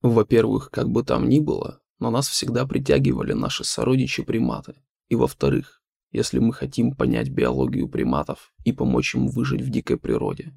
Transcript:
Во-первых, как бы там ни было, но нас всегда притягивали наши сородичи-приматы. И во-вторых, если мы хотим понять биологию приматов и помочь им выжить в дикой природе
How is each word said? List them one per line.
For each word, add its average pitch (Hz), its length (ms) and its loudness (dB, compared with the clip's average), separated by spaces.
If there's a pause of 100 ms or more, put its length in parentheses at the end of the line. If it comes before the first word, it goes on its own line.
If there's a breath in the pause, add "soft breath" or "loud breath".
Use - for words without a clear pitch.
Во-первых, 113 680 4
как 123 180 -2
бы 120 160 0
там 117 240 0
ни 139 120 6
было, - 400 -4 (180)
но 117 120 -2
нас 131 180 -2
всегда - 380 -2
притягивали 135 680 2
наши - 320 -2
сородичи-приматы. - 1080 -2 (340)
И 117 60 0
во-вторых, - 680 0 (300)
если - 280 -2
мы 117 140 4
хотим 131 400 -2
понять 135 380 0
биологию 64 580 0
приматов - 640 -4 (120)
и - 80 2
помочь - 420 0
им - 140 0
выжить 127 340 -2
в 65 80 -4
дикой - 260 -2
природе - 600 -4